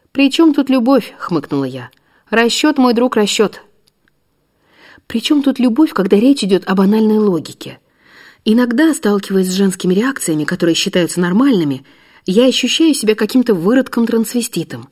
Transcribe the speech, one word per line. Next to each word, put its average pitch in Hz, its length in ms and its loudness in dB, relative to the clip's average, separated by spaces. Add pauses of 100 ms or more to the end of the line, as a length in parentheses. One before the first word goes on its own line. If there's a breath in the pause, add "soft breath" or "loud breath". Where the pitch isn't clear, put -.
(120)
"При 269 180 0
чем 330 220 4
тут 285 160 0
любовь?" — 262 500 0
хмыкнула 143 460 -4
я. 127 260 -12 (380)
"Расчет, 233 480 0
мой 254 160 2
друг, 247 240 -2
расчет". 208 460 0 (1400 soft breath)
"При 226 160 -6
чем 294 200 0
тут 269 160 -2
любовь, 247 360 2
когда 196 240 2
речь 269 260 2
идет 185 220 0
о 196 80 -2
банальной 214 440 2
логике?" 180 600 -4 (680 soft breath)
Иногда, 240 480 2
сталкиваясь 196 560 -2
с 185 60 -6
женскими 185 400 0
реакциями, 185 500 -2
которые 170 300 -2
считаются 175 460 -2
нормальными, 180 680 0 (400 soft breath)
я 214 200 2
ощущаю 262 460 0
себя 214 220 -2
каким-то 226 400 0
выродком-трансвеститом. 226 1400 -2